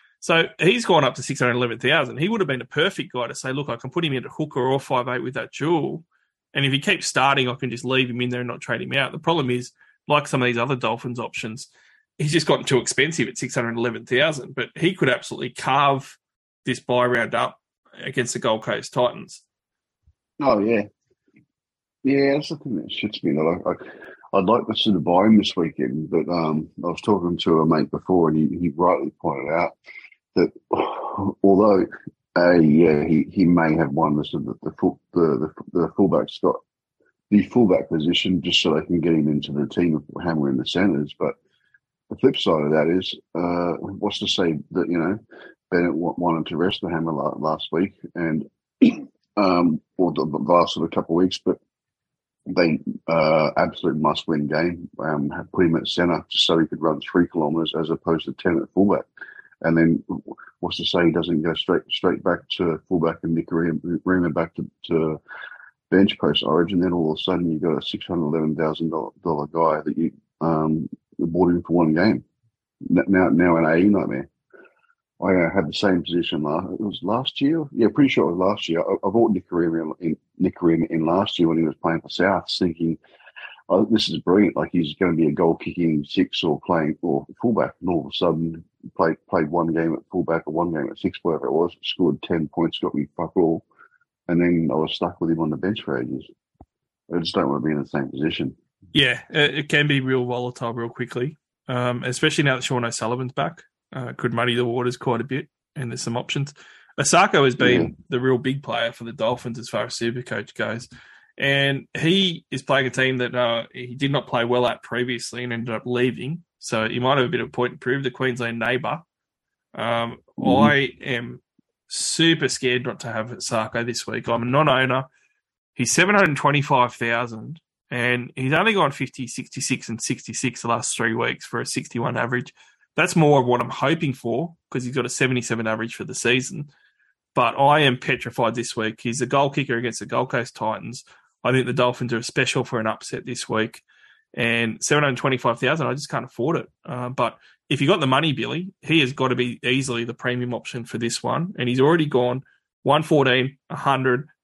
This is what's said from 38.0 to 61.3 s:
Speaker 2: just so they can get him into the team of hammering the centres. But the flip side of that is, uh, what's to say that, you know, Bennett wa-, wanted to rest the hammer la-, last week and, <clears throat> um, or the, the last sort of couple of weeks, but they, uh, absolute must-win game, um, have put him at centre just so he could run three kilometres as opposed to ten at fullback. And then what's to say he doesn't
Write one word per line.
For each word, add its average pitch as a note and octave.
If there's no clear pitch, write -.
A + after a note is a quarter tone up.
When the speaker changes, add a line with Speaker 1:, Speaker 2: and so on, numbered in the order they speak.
Speaker 2:
just F2
so D#2+
they D#2
can E2+
get E2+
him D2+
into D2
the C#2+
team E2
of -
hammering D2
the B1
centres. D#2+
But D2+
the -
flip -
side E2
of D2
that D#2
is, F#2
uh, F2
what's F#2+
to G2+
say E2+
that, E2+
you F2
know, F2
Bennett F2
wa-, E2
wanted E2
to E2+
rest F2+
the F#2
hammer E2
la-, C#2+
last D#2
week F2+
and, D#2+
<clears throat> -
um, F2
or F2
the, D2
the D#2
last F2
sort D#2+
of E2
couple E2
of F2+
weeks, F#2
but -
they, E2
uh, D#2
absolute D#2+
must-win D2+
game, E2+
um, C#2+
have -
put F#2
him E2
at -
centre F2
just -
so E2+
he D#2+
could D2
run D2+
three F2
kilometres D#2+
as D#2+
opposed E2
to C2+
ten E2
at -
fullback. F#2
And E2
then E2
what's F2
to E2
say F2
he E2
doesn't E2